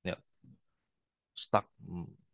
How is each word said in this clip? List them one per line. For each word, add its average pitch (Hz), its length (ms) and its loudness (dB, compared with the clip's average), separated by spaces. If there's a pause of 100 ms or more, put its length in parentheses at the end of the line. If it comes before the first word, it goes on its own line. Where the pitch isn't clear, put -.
Ya. - 120 0 (1160)
Stuck. - 320 4 (160)
Hmm. 85 240 -8 (260)